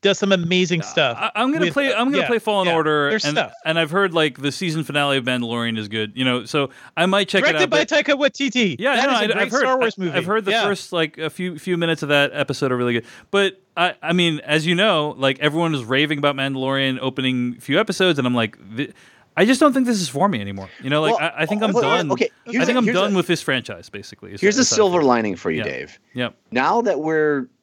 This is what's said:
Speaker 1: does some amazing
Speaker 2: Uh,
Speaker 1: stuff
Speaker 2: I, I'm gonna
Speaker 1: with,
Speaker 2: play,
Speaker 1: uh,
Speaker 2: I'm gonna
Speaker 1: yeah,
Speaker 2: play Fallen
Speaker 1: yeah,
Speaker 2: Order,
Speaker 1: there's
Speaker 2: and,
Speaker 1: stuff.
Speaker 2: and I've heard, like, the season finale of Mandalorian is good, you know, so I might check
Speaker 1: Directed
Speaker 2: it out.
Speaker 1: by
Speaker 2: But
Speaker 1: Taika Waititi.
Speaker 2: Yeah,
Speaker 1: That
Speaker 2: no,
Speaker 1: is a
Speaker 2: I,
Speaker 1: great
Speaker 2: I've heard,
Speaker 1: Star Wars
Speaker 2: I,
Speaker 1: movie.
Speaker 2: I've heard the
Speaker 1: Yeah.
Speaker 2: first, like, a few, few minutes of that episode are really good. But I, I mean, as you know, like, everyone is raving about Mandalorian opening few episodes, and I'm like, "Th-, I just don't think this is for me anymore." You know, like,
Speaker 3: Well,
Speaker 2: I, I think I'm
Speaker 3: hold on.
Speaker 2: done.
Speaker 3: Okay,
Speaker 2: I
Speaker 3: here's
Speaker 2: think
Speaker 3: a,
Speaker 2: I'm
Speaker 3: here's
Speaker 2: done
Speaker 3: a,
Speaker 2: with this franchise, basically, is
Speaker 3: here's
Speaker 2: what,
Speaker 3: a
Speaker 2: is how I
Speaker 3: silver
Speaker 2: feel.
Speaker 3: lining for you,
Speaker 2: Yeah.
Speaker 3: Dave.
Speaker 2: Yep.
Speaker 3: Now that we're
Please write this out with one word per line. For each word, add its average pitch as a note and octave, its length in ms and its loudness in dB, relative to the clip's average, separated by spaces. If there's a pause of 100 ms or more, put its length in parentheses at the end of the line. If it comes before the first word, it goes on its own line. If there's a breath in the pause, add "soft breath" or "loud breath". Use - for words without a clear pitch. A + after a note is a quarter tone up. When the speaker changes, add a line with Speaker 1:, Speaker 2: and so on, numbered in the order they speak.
Speaker 1:
does G3 180 2
some G3 140 2
amazing F3+ 480 2
Speaker 2:
Uh, - 40 -8
Speaker 1:
stuff B2+ 360 0
Speaker 2:
I, G#3 140 -2
I'm B3 180 0
gonna D#4+ 140 0
Speaker 1:
with, - 80 -2
Speaker 2:
play, C#4 180 0
Speaker 1:
uh, G#3 80 -2
Speaker 2:
I'm B3 100 2
gonna C#4+ 120 2
Speaker 1:
yeah, D#3 40 0
Speaker 2:
play A#3 120 0
Fallen G#3 280 0
Speaker 1:
yeah, E3+ 80 2
Speaker 2:
Order, D3+ 360 2
Speaker 1:
there's G#3+ 160 -2
Speaker 2:
and, D3 80 -2
Speaker 1:
stuff. D#3 180 -2 (140)
Speaker 2:
and D#3+ 120 0
I've D#3+ 120 0
heard, F#3 240 0
like, D3+ 260 2
the C#3 100 -2
season D#3+ 320 -4
finale C#3+ 360 0
of B2+ 80 -4
Mandalorian A#2 520 -2
is G#2+ 100 -6
good, G#2+ 260 -6
you B2+ 100 -4
know, B2 220 -2
so C#3 240 -2 (260 loud breath)
I D#3+ 80 0
might F#3+ 240 2
check G3 140 2
Speaker 1:
Directed C#4+ 180 2
Speaker 2:
it F#4 40 4
out. - 60 -2
Speaker 1:
by D4+ 140 2
Speaker 2:
But - 40 -16 (180)
Speaker 1:
Taika C#4+ 120 2
Waititi. B3 600 0
Speaker 2:
Yeah, B3+ 180 0
Speaker 1:
That B3 120 2
Speaker 2:
no, C4+ 40 2
Speaker 1:
is A#3+ 60 2
a - 20 0
Speaker 2:
I, G#3 60 0
Speaker 1:
great - 100 0
Speaker 2:
I've - 160 -2
heard, C4 80 0
Speaker 1:
Star C4 180 2
Wars A3+ 200 0
Speaker 2:
I, F#3+ 40 -6
Speaker 1:
movie. F3 140 -2
Speaker 2:
I've F3 80 -2
heard G3+ 220 -2
the G3 60 0
Speaker 1:
Yeah. A3 120 2
Speaker 2:
first, G3+ 300 -4
like, D#3+ 240 -2
a D#3 100 -6
few, F3+ 300 -8
few F3+ 180 -2
minutes E3 260 -2
of D3 60 -6
that C#3+ 240 4
episode C#3 400 -2
are B2 60 0
really B2 160 0
good. A2+ 100 -2 (260 loud breath)
But G3 300 0 (160)
I, F3 160 0 (100)
I E3 120 -2
mean, E3+ 260 2
as D3+ 260 -2
you F3 80 2
know, E3+ 440 2
like, C3+ 220 0
everyone D#3 340 0
is C3 100 -4
raving C#3+ 320 0
about C#3+ 180 0
Mandalorian C3+ 680 -2
opening B2+ 580 -2
few - 180 0
episodes, F#3 400 2
and B2+ 80 0
I'm B2 80 0
like, A2+ 220 -2 (200)
"Th-, C#3 160 -8 (440 soft breath)
I F3+ 80 6
just B3+ 160 4
don't D4 140 6
think C4 120 2
this A3+ 140 0
is E3 80 -4
for C#3+ 200 0
me C#3+ 120 -2
anymore." G2 280 -8 (140)
You C3 80 -8
know, D3+ 120 2
like, G3+ 180 2
Speaker 3:
Well, D#3+ 160 -2
Speaker 2:
I, D3 60 -2
I E3 40 0
think G#3 160 -2
I'm G#3+ 100 0
Speaker 3:
hold A#3 120 2
on. D3+ 220 2
Speaker 2:
done. C#3+ 60 0
Speaker 3:
Okay, - 180 0 (160)
Speaker 2:
I A#3 60 -12
Speaker 3:
here's A#3+ 140 0
Speaker 2:
think A#3 100 0
Speaker 3:
a, - 20 2
Speaker 2:
I'm A#3+ 60 2
Speaker 3:
here's G#3+ 120 0
Speaker 2:
done G3+ 160 2
Speaker 3:
a, F#3+ 40 2
Speaker 2:
with F3 100 0
this E3 160 0
franchise, A#2 480 -4
basically, G2 420 -16
is G2+ 80 -10
Speaker 3:
here's G3+ 160 2
Speaker 2:
what, C4+ 40 2
Speaker 3:
a - 20 6
Speaker 2:
is A#3 80 2
how - 40 0
I - 20 0
Speaker 3:
silver F#3+ 240 4
Speaker 2:
feel. C#3+ 80 4
Speaker 3:
lining A2 280 2
for E2+ 140 -4
you, D#2 80 -2
Speaker 2:
Yeah. D2+ 60 -4
Speaker 3:
Dave. C#2 360 -10 (140)
Speaker 2:
Yep. B2 200 -6 (160)
Speaker 3:
Now D3 320 2
that F#3 180 0
we're D3+ 460 0 (160)